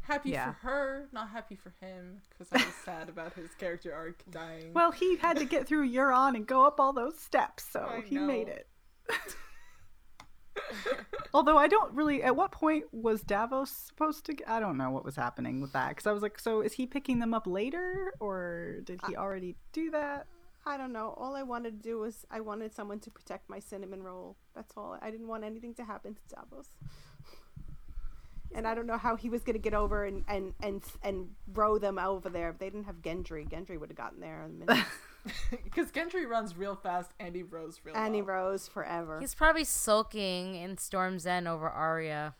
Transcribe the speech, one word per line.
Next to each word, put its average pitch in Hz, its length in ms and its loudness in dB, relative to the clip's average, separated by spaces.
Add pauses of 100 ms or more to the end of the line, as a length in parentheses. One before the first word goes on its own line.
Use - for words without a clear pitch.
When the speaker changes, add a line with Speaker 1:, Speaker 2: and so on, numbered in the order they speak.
Speaker 1:
happy 285 300 0
Speaker 2:
Yeah. 135 160 0
Speaker 1:
for 151 60 -4 (140)
her, 269 460 -2
not 226 160 -6
happy 214 260 -10
for 190 160 -18 (100)
him, 185 400 -14 (160)
'cause 180 140 -18
I - 140 2
was 175 100 -6 (100)
sad 165 240 -8
about 165 260 -10
his 165 200 -14
character 175 400 -6
arc 165 380 -10
dying. 165 400 -12
Speaker 2:
Well, 339 180 8
he 359 280 6
had 330 180 6
to 311 80 2
get 269 240 2
through 294 200 4
Euron 262 460 8
and 214 100 -2
go 262 220 10
up 294 140 8
all 269 120 8
those 277 280 -2
steps, - 500 2
so - 160 -2
Speaker 1:
I 233 140 -4
Speaker 2:
he 277 180 -2
made 269 300 2
Speaker 1:
know. - 60 -6
Speaker 2:
it. - 140 -12 (400)
Speaker 1:
<laughs> - 280 -2 (2000)
Speaker 2:
Although 294 260 8
I 285 100 8
don't 370 260 6
really, 285 300 2
at 254 100 6
what 359 160 4
point 311 420 2
was 220 300 2
Davos 247 480 0
supposed - 560 -2
to 311 80 -2
g-, - 120 -10
I 226 120 2
don't 196 180 0
know 131 140 2
what 131 140 -2
was 135 100 -6
happening 123 460 -2
with 135 140 -6
that, 135 220 0
'cause - 100 -4
I 208 60 4
was 208 100 0
like, 208 180 -4
"So 220 200 2
is 214 120 0
he 254 140 -2
picking 262 340 0
them 226 120 0
up 220 140 0
later, 359 720 -2
or 175 640 -4
did 180 240 -10
he 175 80 -4
Speaker 3:
I - 60 -4
Speaker 2:
already 185 360 -4 (160)
do 320 200 -2
that?" 285 340 -2 (400)
Speaker 3:
I 285 100 -2
don't 262 160 -6
know. 220 240 -4
All 269 200 -6
I 269 80 -4
wanted 233 380 -6
to 220 60 -8
do 226 120 -2
was 220 300 -6
I 220 100 -6
wanted 214 340 -6
someone 208 260 -6
to 220 120 -16
protect - 360 -12
my 196 120 -8
cinnamon 190 420 -10
roll. 185 340 -12 (180)
That's - 220 -14
all. 208 240 -8
I 220 120 -6
didn't 226 160 -10
want 220 160 -6
anything 226 300 -10
to 247 100 -10
happen 208 300 -10
to - 60 -18 (140)
Davos. - 380 -16 (1800)
And 220 140 -2
I 226 80 0
don't 233 120 -2
know 233 120 0
how 226 160 2
he 226 160 -2
was 233 140 0
gonna 220 140 2
get 214 160 0
over 208 300 4
and, 196 220 0
and, 196 340 -2
and, 202 220 -4 (200)
and 190 280 -4 (220)
row 214 260 6
them 196 220 2
over 190 280 0
there. 170 300 -2
They 196 100 -4
didn't 208 180 -8
have 190 140 -8
Gendry. 160 480 -4
Gendry 170 300 -8
would 160 120 -10
have 156 60 -14
gotten - 240 -8
there 160 220 -10
in 160 200 -12
a - 40 -2
minute. 240 240 8
Speaker 2:
<laughs> - 60 -10 (260)
Speaker 1:
<laughs> - 480 -2
'Cause - 220 0
Gendry 339 340 -2
runs 220 300 -2
real 196 180 -4
fast 180 460 -2
and 175 160 -8
he 180 60 -4
rows 165 420 -10
real 156 100 -12
Speaker 3:
And 220 200 0
he 208 80 2
Speaker 1:
well. 190 140 -2
Speaker 3:
rows 190 320 0
forever. 170 520 -4
Speaker 4:
He's 269 140 -4
probably 311 300 8
sulking 202 920 2
in 180 220 -6
Storm's 185 480 -2
End 180 200 0
over 160 220 -2
Arya. 156 720 -2